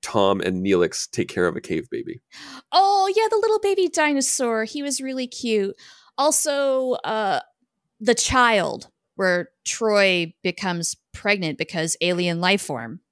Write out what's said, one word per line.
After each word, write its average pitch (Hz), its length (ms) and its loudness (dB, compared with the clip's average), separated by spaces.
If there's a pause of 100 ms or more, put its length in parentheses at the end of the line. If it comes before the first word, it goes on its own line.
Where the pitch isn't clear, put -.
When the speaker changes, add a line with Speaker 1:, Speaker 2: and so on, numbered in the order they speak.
Speaker 1:
Tom 98 380 2
and 92 220 -2
Neelix 90 460 2
take - 200 -4
care 90 180 0
of 80 80 0
a - 60 -8
cave - 280 -6
baby. - 300 -10 (540)
Speaker 2:
Oh, 392 420 4
yeah, 440 140 2
the 440 80 0
little 440 220 2
baby 392 280 0
dinosaur. 269 760 0
He 285 180 -10
was 269 180 -6
really 262 260 -6
cute. 214 480 -2 (420)
Also, 277 720 0 (140)
uh, 202 340 0 (640)
the 226 120 4
child 233 760 2 (260)
where 180 340 0 (160)
Troi 196 680 2 (100)
becomes 175 520 -4 (180)
pregnant 185 440 -2
because 165 440 -4
alien 175 400 0
life 190 200 2
form. 127 380 -10 (120)